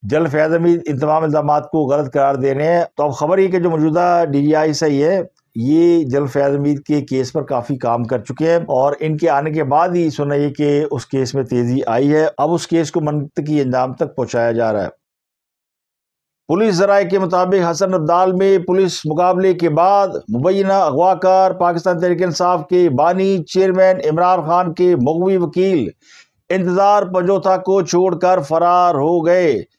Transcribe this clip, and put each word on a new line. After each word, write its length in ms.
जल 220
फैज 260
हमीद 340
इन 120
तमाम 260
इल्जामात 460
को 160
गलत 260
करार 240
दे 160
रहे 140
हैं। 180
तो 60
अब 140
खबर 220
ये 80
कि 120
जो 100
मौजूदा 580
डीजीआई 480
सही 240
है, 200
ये 480
जल 220
फैज 280
हमीद 260
के 220
केस 280
पर 140
काफ़ी 320
काम 280
कर 160
चुके 240
हैं 260
और 300
इनके 280
आने 220
के 180
बाद 260
ही 160
सुना 240
ये 160
कि 180
उस 160
केस 280
में 100
तेज़ी 440
आई 180
है। 180
अब 120
उस 160
केस 240
को 100
मंतकी 580
अंजाम 340
तक 220
पहुंचाया 380
जा 180
रहा 120
है। 60
पुलिस 260
जराये 300
के 140
मुताबिक 440
हसन 300
अब्दाल 400
में 300
पुलिस 440
मुकाबले 480
के 160
बाद 480
मुबैना 460
अगवाकार 760
पाकिस्तान 460
तहरीक 220
इंसाफ 420
के 320
बानी 420
चेयरमैन 560
इमरान 360
खान 300
के 240
मगवी 420
वकील 420
इंतजार 600
पंजोथा 500
को 240
छोड़कर 600
फरार 540
हो 240
गए। 320